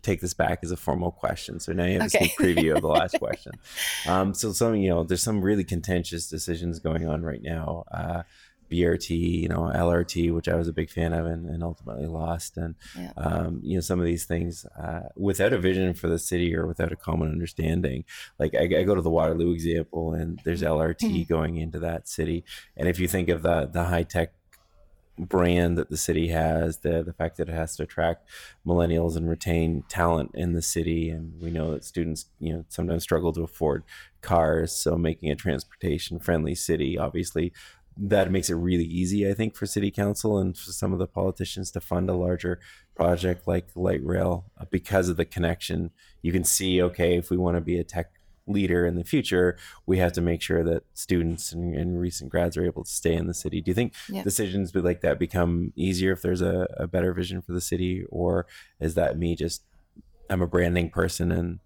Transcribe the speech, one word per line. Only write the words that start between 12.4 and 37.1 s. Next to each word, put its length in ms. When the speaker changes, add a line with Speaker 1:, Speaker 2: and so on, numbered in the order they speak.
Speaker 1:
And, 200
Speaker 2:
Yeah. 200
Speaker 1:
um, 480
you 100
know, 60
some 180
of 80
these 200
things, 380
uh, 360
without 360
a 60
vision 340
for 140
the 140
city 340
or 140
without 240
a 40
common 360
understanding, 720
like 160
I, 80
I 60
go 100
to 80
the 80
Waterloo 420
example 600
and 300
there's 180
L 180
R 140
T 140
Speaker 2:
Mm-hmm. 100
Speaker 1:
going 220
into 240
that 280
city. 360
And 120
if 120
you 80
think 200
of 140
the, 240
the 200
high 180
tech 280
brand 580
that 140
the 60
city 320
has, 500
the, 240
the 100
fact 260
that 100
it 60
has 220
to 60
attract 440
millennials 520
and 120
retain 600
talent 440
in 200
the 100
city. 480
And 320
we 80
know 220
that 120
students, 420
you 160
know, 140
sometimes 340
struggle 300
to 100
afford 400
cars. 500
So 240
making 340
a 60
transportation 840
friendly 340
city, 420
obviously, 560